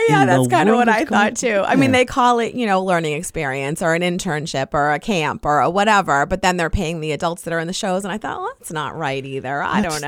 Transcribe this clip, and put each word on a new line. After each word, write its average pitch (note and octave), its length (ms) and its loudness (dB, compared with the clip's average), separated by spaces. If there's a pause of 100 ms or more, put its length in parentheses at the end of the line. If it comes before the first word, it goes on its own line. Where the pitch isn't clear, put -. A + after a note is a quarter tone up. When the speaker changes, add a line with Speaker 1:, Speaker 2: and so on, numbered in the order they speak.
Speaker 1:
yeah. G#4+ 140 4
Speaker 2:
in G4 60 4
Speaker 1:
That's - 160 4
Speaker 2:
the - 120 -2
Speaker 1:
kinda G#3 160 4
Speaker 2:
world A#3 160 4
Speaker 1:
what A3 80 4
Speaker 2:
is A3+ 60 0
Speaker 1:
I - 20 -2
thought, G#3+ 380 0
Speaker 2:
going A3+ 140 0
Speaker 1:
too. G3 120 2
I - 80 2
mean, C4+ 160 4
Speaker 2:
Yeah. B3+ 60 4
Speaker 1:
they B3+ 80 4
call B3 340 2
it, A3+ 160 -2
you A#3+ 100 -2
know, F#3+ 160 2
learning E3+ 360 0
experience C#3 640 -6
or E3 140 2
an F3 60 -2
internship D#3+ 720 -4
or D3 200 2
a D3 60 -2
camp D#3 460 -2
or D3 140 2
a C3 100 4
whatever, F3+ 560 4
but F#3 160 -2
then F#3 140 2
they're E3+ 140 0
paying E3 320 -2
the D#3 100 -4
adults E3 300 -4
that E3+ 120 -8
are E3 60 -2
in E3 80 -4
the F#3 60 -6
shows. F#3+ 320 -4
And F#3 80 -6
I G#3+ 40 -4
thought, C#4 220 -8
well, G#4 180 -8
that's - 140 -16
not D3+ 260 -6
right C3+ 280 -4
either. C3+ 360 -6
I F#3+ 200 -2
Speaker 2:
That's E3 140 -2
Speaker 1:
don't D3 120 -6